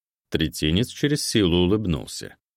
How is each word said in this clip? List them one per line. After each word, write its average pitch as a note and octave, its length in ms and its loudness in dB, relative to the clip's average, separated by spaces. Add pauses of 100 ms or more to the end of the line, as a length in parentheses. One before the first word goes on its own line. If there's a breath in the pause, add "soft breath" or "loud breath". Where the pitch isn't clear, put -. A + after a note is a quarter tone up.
(300)
Третинец D#2+ 580 0
через D3 360 -2
силу F2+ 340 2
улыбнулся. F2+ 760 -2 (200)